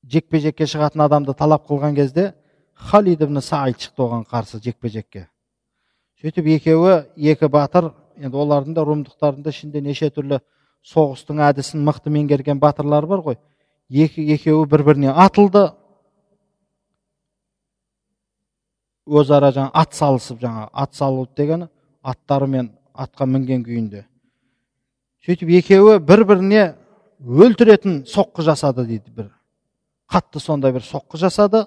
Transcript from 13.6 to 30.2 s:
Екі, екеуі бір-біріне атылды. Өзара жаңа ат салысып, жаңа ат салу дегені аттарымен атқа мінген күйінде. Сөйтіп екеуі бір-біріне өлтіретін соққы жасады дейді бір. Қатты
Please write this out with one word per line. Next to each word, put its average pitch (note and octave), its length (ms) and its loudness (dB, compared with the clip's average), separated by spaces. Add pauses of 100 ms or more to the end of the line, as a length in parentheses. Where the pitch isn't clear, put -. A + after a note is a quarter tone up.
Екі, D3+ 320 0 (120)
екеуі D#3 320 0
бір-біріне C#3+ 480 2
атылды. G3 540 4 (3500)
Өзара C#3+ 480 4
жаңа C3+ 180 -4
ат D#3+ 220 -2
салысып, C3 480 -2
жаңа A2+ 300 -10
ат C#3 220 -8
салу C3 320 -4 (100)
дегені D#3+ 320 -4 (340)
аттарымен C3+ 720 -6 (220)
атқа C3 320 -8
мінген C3 380 -4
күйінде. A2 400 -10 (1200)
Сөйтіп E3+ 380 -2
екеуі G3+ 360 6
бір-біріне F#3+ 800 2 (460)
өлтіретін F#3+ 840 4
соққы F3+ 420 -4
жасады C#3 400 -2
дейді A2+ 240 -10
бір. A2 220 -16 (760)
Қатты - 320 -6